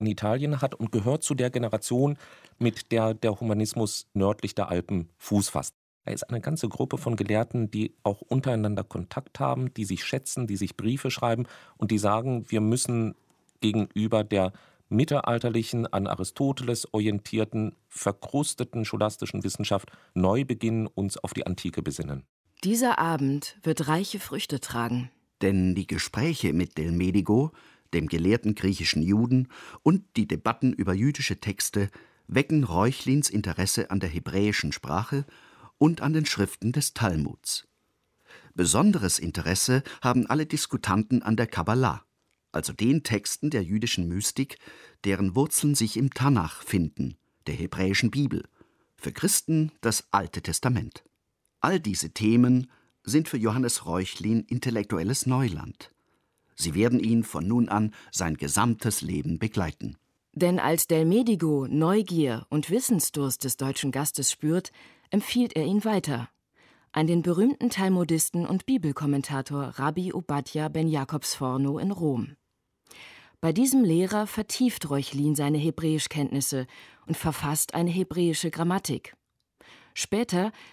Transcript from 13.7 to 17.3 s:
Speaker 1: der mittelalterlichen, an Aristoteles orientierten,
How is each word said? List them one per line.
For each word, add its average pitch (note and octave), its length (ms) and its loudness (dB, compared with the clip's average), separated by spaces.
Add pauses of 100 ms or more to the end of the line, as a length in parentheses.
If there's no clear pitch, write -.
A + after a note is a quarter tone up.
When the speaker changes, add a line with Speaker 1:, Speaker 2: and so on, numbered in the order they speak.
Speaker 1:
der F#2+ 260 0 (380)
mittelalterlichen, A#2 1000 0
an G2 200 -2
Aristoteles A#2+ 840 -2
orientierten, G#2+ 840 -2 (100)